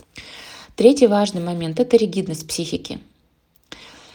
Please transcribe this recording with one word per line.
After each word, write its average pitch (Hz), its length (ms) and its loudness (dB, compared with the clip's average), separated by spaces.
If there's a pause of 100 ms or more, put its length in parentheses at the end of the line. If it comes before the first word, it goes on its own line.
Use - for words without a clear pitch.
(760)
Третий 262 320 6
важный 202 360 0
момент — 170 380 -6
это 247 160 0
ригидность 185 500 -2
психики. - 520 -10 (1160)